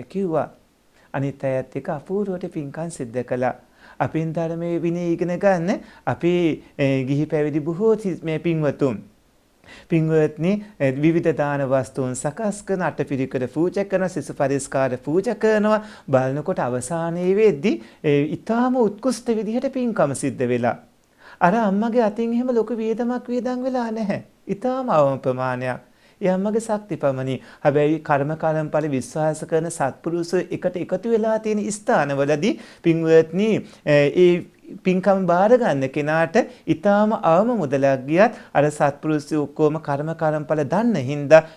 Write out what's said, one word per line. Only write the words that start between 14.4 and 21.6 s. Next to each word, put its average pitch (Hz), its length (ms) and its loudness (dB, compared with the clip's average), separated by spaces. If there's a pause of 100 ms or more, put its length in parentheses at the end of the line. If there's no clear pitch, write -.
පූජා 190 380 -2
කරනවා. 214 460 2 (280)
බලනකොට 139 500 0
අවසානයේ 165 760 -2
වෙද්දි, 202 380 2 (300)
ඒ, 143 200 4
ඉතාම 233 520 -2
උත්කෘෂ්ඨ 240 600 0
විදිහට 226 380 -4
පින්කම 202 400 0
සිද්ධ 123 340 -2
වෙලා. 120 300 0 (640)
අර 185 140 4
අම්මගේ 220 480 2